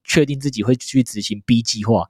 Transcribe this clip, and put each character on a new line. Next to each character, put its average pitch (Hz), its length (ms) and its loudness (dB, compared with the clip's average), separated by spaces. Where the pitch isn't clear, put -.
确 156 200 2
定 139 140 -4
自 139 100 -4
己 117 140 -4
会 120 120 4
去 127 280 0
执 110 160 -8
行 104 260 -8
B 117 160 4
计 113 220 -6
划， 104 260 2